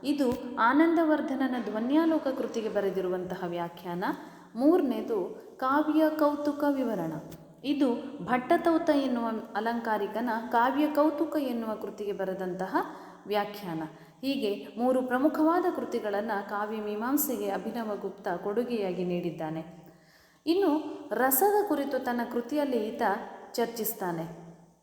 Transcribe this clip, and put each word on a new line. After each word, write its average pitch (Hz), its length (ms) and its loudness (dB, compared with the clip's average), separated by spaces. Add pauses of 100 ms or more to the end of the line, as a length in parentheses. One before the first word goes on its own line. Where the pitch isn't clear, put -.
ಇದು 285 540 0
ಆನಂದವರ್ಧನನ 269 1040 4
ಧ್ವನ್ಯಾಲೋಕ 277 640 2
ಕೃತಿಗೆ 226 400 -2
ಬರೆದಿರುವಂತಹ 185 760 -2
ವ್ಯಾಖ್ಯಾನ. 175 580 -4 (500)
ಮೂರನೇದು 240 880 2 (140)
ಕಾವ್ಯ 302 480 4 (140)
ಕೌತುಕ 294 520 2
ವಿವರಣ, 220 420 0 (520)
ಇದು 269 300 2 (300)
ಭಟ್ಟತೌತ 320 680 2
ಎನ್ನುವ 254 360 2 (300)
ಅಲಂಕಾರಿಕನ 226 760 -2 (180)
ಕಾವ್ಯ 269 380 4
ಕೌತುಕ 302 500 2
ಎನ್ನುವ 233 380 -2
ಕೃತಿಗೆ 208 380 -6
ಬರೆದಂತಹ 185 640 -4 (500)
ವ್ಯಾಖ್ಯಾನ. 202 560 -2 (400)
ಹೀಗೆ 220 600 -2
ಮೂರು 254 200 4
ಪ್ರಮುಖವಾದ 311 600 4 (120)
ಕೃತಿಗಳನ್ನ 214 540 -2 (200)
ಕಾವ್ಯ 214 280 -4
ಮೀಮಾಂಸೆಗೆ 214 720 -2
ಅಭಿನವಗುಪ್ತ 208 800 -6
ಕೊಡುಗೆಯಾಗಿ 196 760 -2
ನೀಡಿದ್ದಾನೆ. 165 600 -4 (840)
ಇನ್ನು 330 320 4 (360)
ರಸದ 381 540 4
ಕುರಿತು 277 300 0
ತನ್ನ 247 220 -2 (120)
ಕೃತಿಯಲ್ಲಿ 240 560 -2
ಈತ 240 140 -4 (500)
ಚರ್ಚಿಸ್ತಾನೆ. 202 1040 -4 (260)